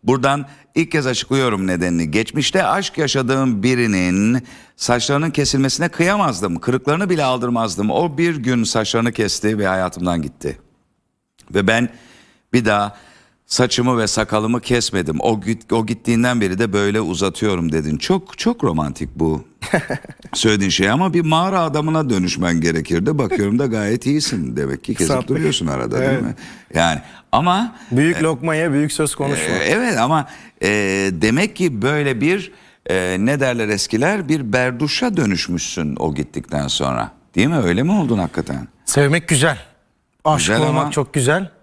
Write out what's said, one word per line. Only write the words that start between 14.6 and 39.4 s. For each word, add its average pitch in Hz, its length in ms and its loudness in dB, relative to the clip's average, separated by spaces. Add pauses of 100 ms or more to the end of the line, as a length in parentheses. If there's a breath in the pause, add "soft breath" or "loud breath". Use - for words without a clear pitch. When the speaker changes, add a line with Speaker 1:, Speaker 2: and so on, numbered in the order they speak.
Speaker 1:
kesmedim. 92 580 -2
O 107 220 0
git-, 107 320 -4
o 113 120 0
gittiğinden 117 560 0
beri 92 180 0
de 110 140 0
böyle 101 280 2
uzatıyorum 90 680 0
dedin. 78 260 0
Çok, - 400 -2
çok 233 260 -2
romantik 76 520 -2
bu 78 320 -2 (400)
Speaker 2:
<laughs> - 460 -12
Speaker 1:
söylediğin 104 360 2
şey 95 200 2
ama 160 240 2
bir 170 80 2
mağara 170 400 0
adamına 156 480 0
dönüşmen 90 520 0
gerekirdi. 85 560 0
Bakıyorum 107 420 0
da 143 60 2
gayet 110 400 -2
iyisin. 104 520 -2
Demek 69 260 -4
ki - 100 -6
kesip - 40 -4
Speaker 2:
Kısalttık. 82 320 0
Speaker 1:
duruyorsun 85 380 0
arada, 65 320 -2
değil 135 120 2
Speaker 2:
Evet. 135 100 0
Speaker 1:
mi? - 140 -6 (380 loud breath)
Yani 82 280 0 (300 loud breath)
ama 180 440 0 (160 loud breath)
Speaker 2:
Büyük 151 260 2
Speaker 1:
e, - 40 -2
Speaker 2:
lokmaya 156 500 0
büyük 147 200 2
söz 151 240 -2
konuşma. 143 400 -2
Speaker 1:
e, - 20 -2
evet 196 400 2
ama, 139 300 0 (340 loud breath)
e, 90 60 0 (440)
demek 110 440 0
ki 135 260 -2
böyle 139 400 0
bir, 180 300 0 (380 loud breath)
e, 92 300 0
ne 131 200 2
derler 120 300 0
eskiler, 131 600 0
bir 139 240 0
berduşa 127 640 0
dönüşmüşsün 87 840 -2
o 76 160 -2
gittikten 71 520 -4
sonra. 65 440 -2 (240)
Değil 110 120 4
mi? 165 100 2
Öyle 98 260 2
mi 170 80 2
oldun 151 260 2
hakikaten? 80 500 -4 (180)
Speaker 2:
Sevmek 143 420 2
güzel. 147 300 2 (680)